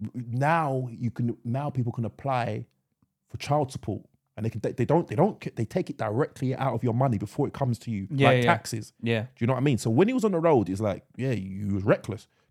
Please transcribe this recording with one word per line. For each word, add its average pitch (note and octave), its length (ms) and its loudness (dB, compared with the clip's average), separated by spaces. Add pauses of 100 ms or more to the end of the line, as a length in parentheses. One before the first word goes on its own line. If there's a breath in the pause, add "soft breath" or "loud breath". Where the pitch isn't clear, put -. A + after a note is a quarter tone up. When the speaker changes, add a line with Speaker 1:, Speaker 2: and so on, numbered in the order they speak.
(140)
Speaker 1:
Now C3 760 0
you A#2 200 -4
can, A#2 340 -4
now B2 240 -4
people A#2 240 -2
can A#2+ 140 -4
apply A#2+ 600 -4 (600)
for - 100 -16
child C#3+ 340 0
support, - 300 -6 (340)
and G#2+ 80 -4
they A2 60 2
can, G#2+ 100 -8
they, - 120 -2
they B2 120 0
don't, E3 240 4
they - 80 -6
don't, D3 400 0
they A#2 80 0
take - 260 -4
it - 60 -8
directly B2+ 580 -2
out C3 200 -2
of A2+ 100 -2
your A#2+ 100 2
money B2 240 2
before A2 280 -2
it - 80 -8
comes B2 260 -2
to A#2+ 100 -10
you, G2 200 -4
Speaker 2:
Yeah, C#3 180 6
Speaker 1:
like B2+ 100 8
Speaker 2:
yeah. B2 60 2
Speaker 1:
taxes. A2+ 560 0
Speaker 2:
Yeah. A2+ 220 0
Speaker 1:
Do A#2 60 -10 (100)
you A#2 80 0
know C3 80 2
what A#2+ 60 -2
I - 20 0
mean? C#3 160 2
So A#2 120 0
when E3 180 6
he C4 60 0
was A#3 100 0
on G#3 80 2
the E3 80 0
road, C#3+ 280 6
it's F#2+ 120 -2
like, G2 240 -2 (120)
yeah, C3 160 -2
you G2 420 -4
was F#2+ 100 -2
reckless A#2 420 -2 (240)